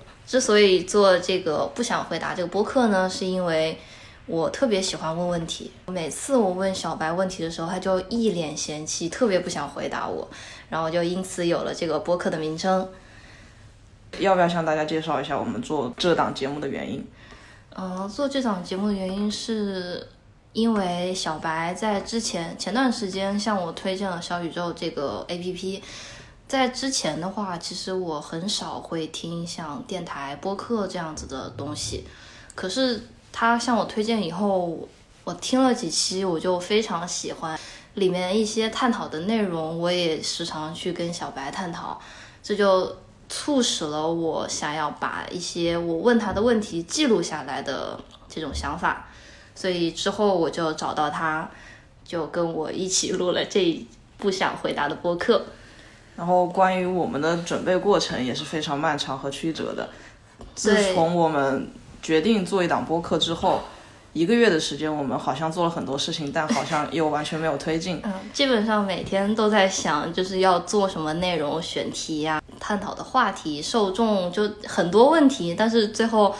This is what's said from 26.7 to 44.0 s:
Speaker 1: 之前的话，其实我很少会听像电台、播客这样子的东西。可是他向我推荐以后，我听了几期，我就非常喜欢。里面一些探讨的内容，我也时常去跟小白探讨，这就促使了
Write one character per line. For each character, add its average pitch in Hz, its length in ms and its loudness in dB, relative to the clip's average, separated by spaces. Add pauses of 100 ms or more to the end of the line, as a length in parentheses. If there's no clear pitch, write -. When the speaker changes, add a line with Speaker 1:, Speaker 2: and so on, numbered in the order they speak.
Speaker 1:
之 269 200 -4
前 156 300 -2
的 180 80 -4
话， 196 280 -4
其 - 160 -10
实 185 200 -8
我 170 280 -4
很 170 280 -6
少 180 320 -4
会 160 260 -6
听 170 400 -8
像 156 400 -10
电 175 180 -8
台、 139 360 -10
播 196 160 -4
客 214 320 -2
这 180 100 -8
样 160 160 -6
子 - 140 -10
的 127 220 -8
东 143 240 -8
西。 - 300 -8 (520)
可 190 120 -6
是 240 380 0 (260)
他 233 240 2
向 240 200 0
我 190 80 2
推 - 180 -4
荐 220 180 0
以 165 120 -4
后， 180 560 -2 (340)
我 - 120 -6
听 - 280 2
了 262 100 6
几 233 160 -2
期， 185 360 0
我 170 140 2
就 180 200 2
非 208 240 2
常 180 240 -4
喜 160 260 -6
欢。 160 240 -6 (380)
里 190 140 2
面 180 280 0
一 220 80 4
些 220 260 0
探 254 200 2
讨 165 160 -2
的 151 140 -6
内 214 200 0
容， 165 380 -2
我 175 140 2
也 170 280 2
时 - 240 -4
常 160 300 -6
去 175 180 -4
跟 170 220 -4
小 147 160 -8
白 139 220 -8
探 185 180 -6
讨， - 300 -8 (420)
这 208 140 -2
就 190 400 4 (320)
促 277 340 2
使 - 220 0
了 156 280 -2